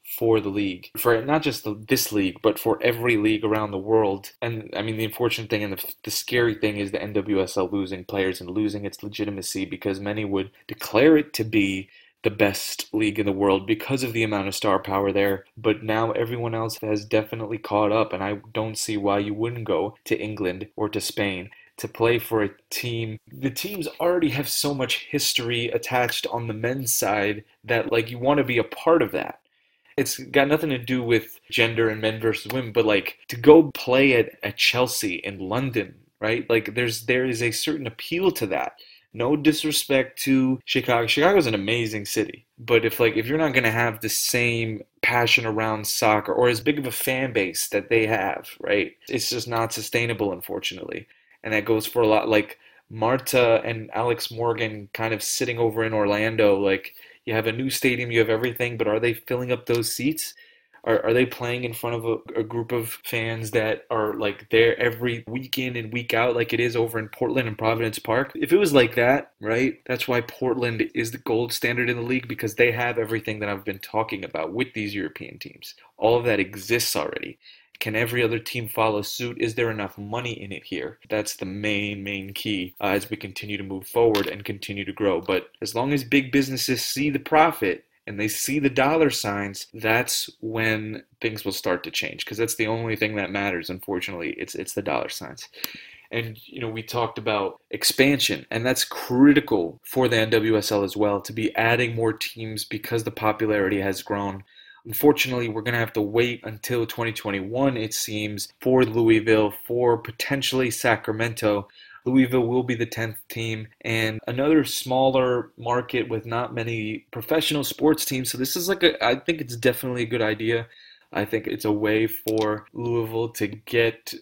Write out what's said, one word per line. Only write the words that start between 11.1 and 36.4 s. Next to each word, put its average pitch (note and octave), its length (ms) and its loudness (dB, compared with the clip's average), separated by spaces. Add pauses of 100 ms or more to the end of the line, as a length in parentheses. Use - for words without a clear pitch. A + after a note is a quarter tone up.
it D3 160 -2
to A2+ 100 -4
be G2 460 0 (340)
the A2+ 60 0
best - 640 -2
league G#2+ 260 0
in G2+ 60 -2
the G2+ 80 2
world G2 340 2
because B2+ 360 -2
of A#2 100 -4
the A2+ 100 0
amount G#2 240 -2
of G2 80 -4
star G2 240 2
power G2 320 0
there. G2 320 2 (140)
But A2 260 0
now A2 280 0
everyone A#2 440 -2
else A2+ 220 -4
has G#2+ 260 -2
definitely A2 540 -2
caught G#2 340 0
up, A2 220 2
and F#2+ 100 -4
I G#2 160 -4 (140)
don't A2 240 -4
see - 180 -4
why G2+ 240 2
you G#2 140 -2
wouldn't A#2 320 -4
go G2+ 400 0
to - 120 0
England G2+ 600 -6
or G#2 120 -2
to G#2 120 -4
Spain G2 480 -4 (280)
to A2+ 100 -8
play A#2 320 2
for A2 240 -2
a G2+ 80 -2 (180)
team. A2+ 480 -6 (140)
The C3 180 -6
teams F#3 380 -6 (120)
already E3+ 300 2
have C3+ 180 -2
so C#3+ 280 -2
much B2+ 300 -4
history A#2+ 640 -2
attached B2 580 -2
on A#2 180 -4
the A2+ 80 -6
men's A#2+ 400 -2
side G#2 500 0 (200)
that, A2+ 280 0
like, A#2 200 0
you A#2+ 80 -10
wanna C3+ 240 4
be B2 160 2
a - 40 4
part - 380 2
of G#2+ 120 2
that. - 260 -4 (580)
It's C3+ 220 -2
got C#3 280 2
nothing D3+ 220 2
to C3 80 0
do B2+ 240 -2
with A#2 380 0 (100)
gender A2+ 400 2
and G#2+ 100 -4
men A2 200 -2
versus G#2+ 320 -2
women, B2 200 -4
but, A2 140 4
like, G#2 320 2 (120)
to B2 60 -6
go C#3+ 360 10
play C3 420 2
at, A2+ 300 2
at - 140 -6
Chelsea A#2 580 0
in G2 240 -10
London, A2+ 560 -2 (240)
right? A2 280 -2